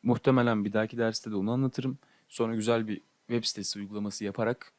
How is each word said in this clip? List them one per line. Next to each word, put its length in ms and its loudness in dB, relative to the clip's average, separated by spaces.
Muhtemelen 600 4
bir 80 -2
dahaki 260 0
derste 320 -2
de 60 -2
onu 140 0
anlatırım. 480 -2
Sonra 260 -2
güzel 340 2
bir 120 -6
web 180 -2
sitesi 340 -4
uygulaması 460 -6
yaparak 540 -2